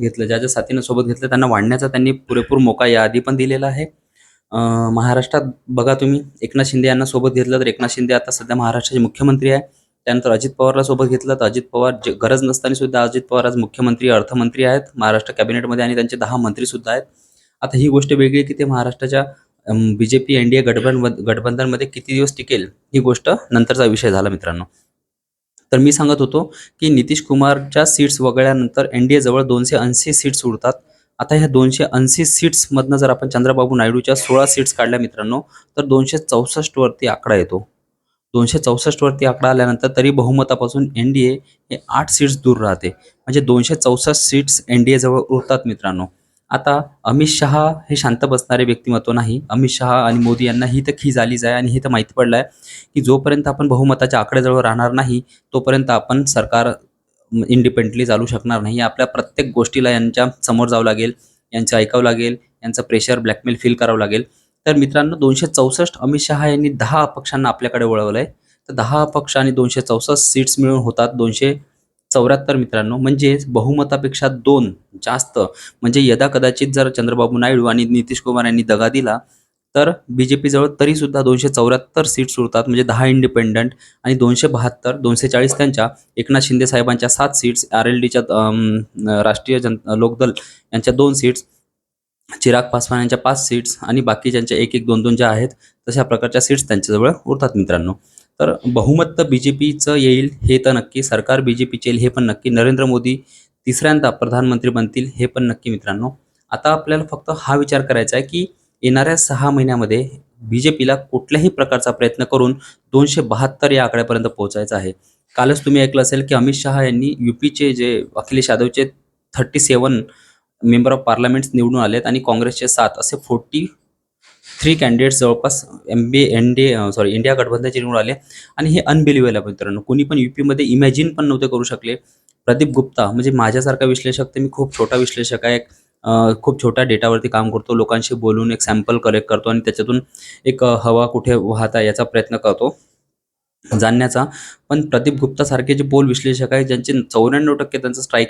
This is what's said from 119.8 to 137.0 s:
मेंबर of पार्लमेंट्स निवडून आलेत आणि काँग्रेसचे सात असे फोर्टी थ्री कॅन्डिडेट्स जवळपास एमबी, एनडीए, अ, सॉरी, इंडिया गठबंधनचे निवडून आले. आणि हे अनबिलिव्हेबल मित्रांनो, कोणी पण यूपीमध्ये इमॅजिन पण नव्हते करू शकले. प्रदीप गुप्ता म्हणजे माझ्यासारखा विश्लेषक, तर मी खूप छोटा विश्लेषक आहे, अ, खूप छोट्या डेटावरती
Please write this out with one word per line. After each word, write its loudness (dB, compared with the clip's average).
मेंबर 6
of 0
पार्लमेंट्स 0
निवडून 2
आलेत 0
आणि -2
काँग्रेसचे -2
सात 2
असे -6
फोर्टी -6
थ्री 4
कॅन्डिडेट्स 2
जवळपास 0
एमबी, 2
एनडीए, 2
अ, -2
सॉरी, 0
इंडिया 0
गठबंधनचे -2
निवडून -2
आले. -2
आणि -2
हे 2
अनबिलिव्हेबल 2
मित्रांनो, -8
कोणी 0
पण -2
यूपीमध्ये -2
इमॅजिन 2
पण -4
नव्हते 0
करू -2
शकले. -8
प्रदीप 2
गुप्ता 0
म्हणजे 0
माझ्यासारखा 0
विश्लेषक, -2
तर -8
मी -2
खूप -6
छोटा 0
विश्लेषक -4
आहे, 0
अ, 2
खूप -2
छोट्या 2
डेटावरती 0